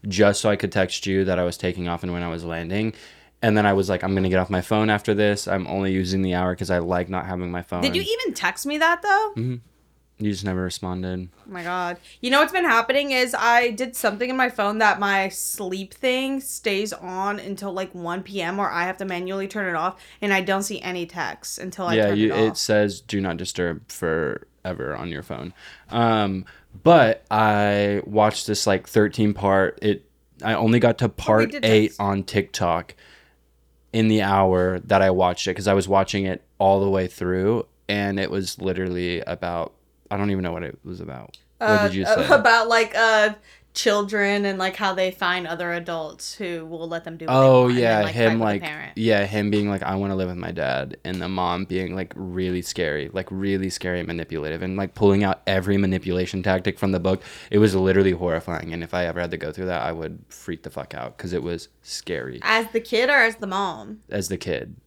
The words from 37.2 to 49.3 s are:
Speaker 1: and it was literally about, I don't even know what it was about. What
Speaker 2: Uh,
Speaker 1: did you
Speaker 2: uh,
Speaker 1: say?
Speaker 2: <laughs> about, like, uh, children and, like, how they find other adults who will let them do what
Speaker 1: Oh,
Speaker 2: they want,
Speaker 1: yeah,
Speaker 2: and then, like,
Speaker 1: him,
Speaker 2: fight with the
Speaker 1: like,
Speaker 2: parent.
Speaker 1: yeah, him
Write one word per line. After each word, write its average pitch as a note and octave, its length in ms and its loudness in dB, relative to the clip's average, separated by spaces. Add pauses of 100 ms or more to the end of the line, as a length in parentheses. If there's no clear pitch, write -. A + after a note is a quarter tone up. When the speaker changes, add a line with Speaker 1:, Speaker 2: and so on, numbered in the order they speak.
Speaker 1:
and G2+ 320 -2
it F#2+ 100 -4
was F#2+ 300 -6
literally F2+ 680 -2
about, F2 460 -6 (380)
I G2+ 60 -4
don't G2+ 140 0
even F#2+ 120 0
know E2+ 100 -4
what E2+ 100 -8
it - 220 -12
was F#2 160 -14
about. C2 360 -16 (220)
What A3 120 -2
Speaker 2:
Uh, G#3+ 180 4
Speaker 1:
did F#3+ 60 -2
you F#3+ 100 0
Speaker 2:
uh, G#3+ 220 2
Speaker 1:
say? - 80 6
Speaker 2:
<laughs> - 0 -
about, A#3 340 6
like, A3+ 280 2
uh, G#3+ 380 4 (400)
children G3+ 720 0
and, G3 140 -2
like, F#3 180 -2
how G3 160 -2
they F#3 180 0
find F3+ 360 -2
other E3+ 260 -4
adults E3+ 600 -8
who E3+ 320 -8
will E3 200 -10
let E3 180 -8
them E3 120 -12
do - 80 -12
what B2 100 0
Speaker 1:
Oh, C3 60 6
Speaker 2:
they C3 280 8
want, B2 80 4
Speaker 1:
yeah, A2+ 240 4
Speaker 2:
and - 0 -
then, G#2 40 2
like, G2 100 -2
Speaker 1:
him, A#2 100 2
Speaker 2:
fight A2+ 80 6
with A2+ 60 2
the A2+ 60 2
Speaker 1:
like, G#2 180 0
Speaker 2:
parent. D3+ 340 -10
Speaker 1:
yeah, A2 280 4
him G#2 260 -2